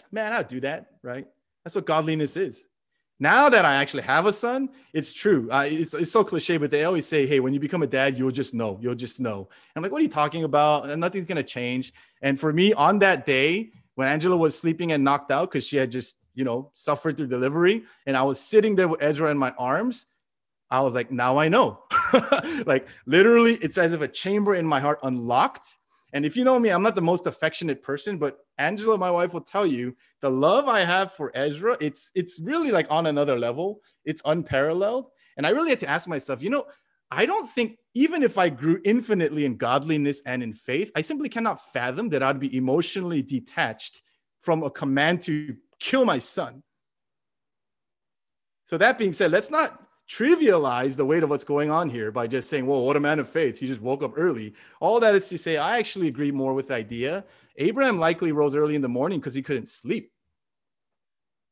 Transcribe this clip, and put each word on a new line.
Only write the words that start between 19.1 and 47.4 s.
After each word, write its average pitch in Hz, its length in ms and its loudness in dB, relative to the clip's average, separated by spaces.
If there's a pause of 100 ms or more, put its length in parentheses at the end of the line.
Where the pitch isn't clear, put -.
in 143 80 0
my 131 200 0
arms, 170 480 -2 (640)
I 131 120 2
was 127 120 0
like, 123 160 -2
"Now 127 280 2
I 160 100 4
know." 175 340 2 (300)
<laughs> 277 520 2
Like, 135 240 0 (180)
literally, 233 480 6
it's 165 240 -4
as 170 140 2
if 156 100 -4
a 139 60 -4
chamber 202 460 0
in 170 120 -2
my 151 120 2
heart 147 240 0
unlocked. 127 760 -2 (340)
And 143 140 -2
if 151 100 -4
you 247 80 0
know 262 140 4
me, 226 100 2
I'm 180 140 2
not 226 120 2
the 190 60 0
most 170 260 0
affectionate 156 560 -4
person, 151 360 -8
but 143 220 -4 (180)
Angela, 202 400 0
my 185 120 -2
wife, 175 220 0
will 165 80 -6
tell 196 260 -2
you, 123 300 -4 (240)
the 139 100 0
love 180 380 4
I 220 120 2
have 185 340 0
for 147 200 -10
Ezra, 151 460 -2
it's, - 340 -6
it's 175 240 -6
really, 277 320 -2
like, 170 200 2
on 160 160 2
another 143 320 0
level. 147 420 -4 (240)
It's 156 220 -6
unparalleled. 170 800 0 (320)
And 143 80 -2
I 170 40 2
really 311 200 2
had 240 100 0
to 143 80 -6
ask 160 180 -2
myself, 139 360 -6
you 196 80 -4
know, 277 160 -2 (440)
I - 140 0
don't 349 240 -2
think, 226 300 -4 (160)
even 311 280 2
if 226 140 2
I 180 140 4
grew 151 340 0
infinitely 185 600 0
in 120 100 -2
godliness 143 680 0
and 127 160 -6
in 113 100 -8
faith, 147 420 -6
I 151 60 0
simply 285 300 -6
cannot - 420 -6
fathom 135 380 -4
that 135 120 0
I'd 135 160 0
be 131 160 -6
emotionally 156 680 -2
detached - 800 -6 (380)
from 160 220 0
a 139 80 -4
command 151 520 0
to 151 340 -6 (240)
kill 262 240 2
my 165 140 2
son. 127 440 -8 (2000)